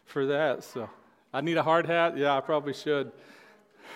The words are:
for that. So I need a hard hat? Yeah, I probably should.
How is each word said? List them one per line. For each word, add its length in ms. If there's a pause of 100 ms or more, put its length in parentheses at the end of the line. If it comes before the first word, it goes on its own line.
for 220
that. 380
So 260 (420)
I 100
need 160
a 40
hard 240
hat? 320
Yeah, 180
I 60
probably 320
should. 380 (840)